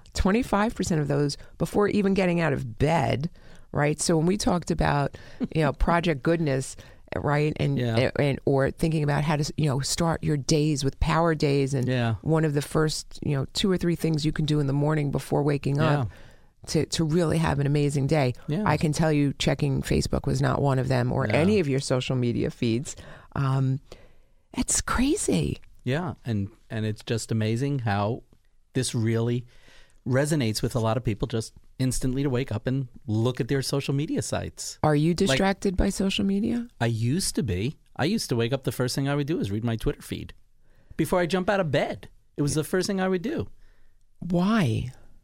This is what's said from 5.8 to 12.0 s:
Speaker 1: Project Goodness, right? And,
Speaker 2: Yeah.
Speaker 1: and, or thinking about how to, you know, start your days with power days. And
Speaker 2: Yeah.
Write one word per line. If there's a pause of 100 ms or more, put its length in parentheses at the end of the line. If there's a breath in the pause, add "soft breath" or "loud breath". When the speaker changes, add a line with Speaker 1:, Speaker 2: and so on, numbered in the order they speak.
Speaker 1:
Project
Goodness, (400 loud breath)
right?
And,
Speaker 2:
Yeah. (100)
Speaker 1:
and,
or
thinking
about
how
to,
you
know,
start
your
days
with
power
days.
And
Speaker 2:
Yeah.